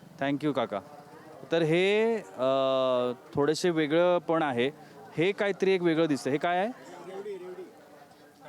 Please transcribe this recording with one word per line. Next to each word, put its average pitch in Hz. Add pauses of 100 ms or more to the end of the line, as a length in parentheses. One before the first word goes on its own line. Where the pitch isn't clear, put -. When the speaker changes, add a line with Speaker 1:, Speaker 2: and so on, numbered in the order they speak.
(220)
Speaker 1:
Thank 139
you 147
काका. 113 (720)
तर 165
हे, 202
अ, 127 (880)
थोडेसे 156
वेगळं 165
पण 165
आहे. 131 (460)
हे 175
काहीतरी 196
एक 185
वेगळं 165
दिसतं. 135
हे 151
काय 175
आहे? 196
Speaker 2:
रेवडी, 196
रेवडी. 180 (840)